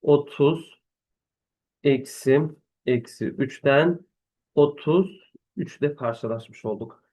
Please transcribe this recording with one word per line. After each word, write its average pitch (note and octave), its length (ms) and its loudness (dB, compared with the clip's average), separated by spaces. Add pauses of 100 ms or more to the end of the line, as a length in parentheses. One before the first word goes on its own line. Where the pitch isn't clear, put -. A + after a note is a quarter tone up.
Otuz. D3 800 0 (1000)
Eksi, C3+ 580 2 (440)
eksi B2 420 -4
üçten D3 720 0 (560)
otuz. D3+ 800 0 (240)
Üç - 220 -8
ile D3 160 -2
karşılaşmış A2+ 720 -8
olduk. A2 480 -10